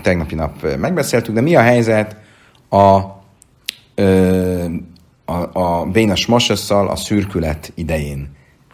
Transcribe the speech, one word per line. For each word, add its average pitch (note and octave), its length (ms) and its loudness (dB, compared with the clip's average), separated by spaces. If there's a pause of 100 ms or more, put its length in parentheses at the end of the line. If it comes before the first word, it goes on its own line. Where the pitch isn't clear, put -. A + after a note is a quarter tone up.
tegnapi E2+ 340 -2
nap, D#2 280 -6
ö, C#2+ 140 -4
megbeszéltük, C3 560 -2
de A2+ 80 0
mi E3 140 2
a C3 60 6
helyzet A2+ 540 2 (540)
a, G2 300 6 (960)
ö, F#2 720 2 (600)
a, F2 340 -6
a E2+ 260 -2
Bénas G2 400 0
Mosessal G2+ 600 0
a - 80 -4
szürkület E2+ 800 -4
idején, C#2+ 540 -6 (440)